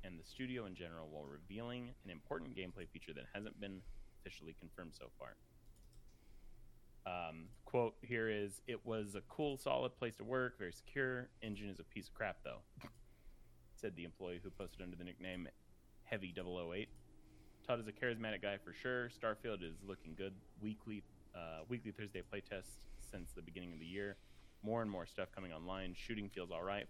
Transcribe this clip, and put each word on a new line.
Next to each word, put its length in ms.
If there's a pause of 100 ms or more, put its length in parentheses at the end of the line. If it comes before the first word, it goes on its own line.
and 120
the 60
studio 440
in 60
general 360
while 160
revealing 640 (160)
an 40
important 460
gameplay 320
feature 260
that 200
hasn't 260
been 220 (400)
officially 360
confirmed 400
so 100 (120)
far. 160 (1700)
Um, 440 (160)
quote 360
here 280
is, 380
"It 180
was 300
a 120
cool, 300
solid 400
place 180
to 80
work, 340
very 140
secure. 560 (140)
Engine 260
is 140
a 20
piece 240
of 60
crap, 320
though," 160 (1120)
said 220
the 80
employee 360
who 80
posted 320
under 140
the 80
nickname 460 (540)
Heavy 280
double 260
oh 140
eight. 160 (800)
"Todd 140
is 60
a 40
charismatic 500
guy 160
for 140
sure. 380
Starfield 520
is 240
looking 300
good. 180 (280)
Weekly, 420 (320)
uh, 320
weekly 240
Thursday 300
playtest 560 (240)
since 320
the 80
beginning 320
of 60
the 60
year. 300 (480)
More 180
and 80
more 160
stuff 260
coming 220
online. 400
Shooting 340
feels 220
all 140
right. 260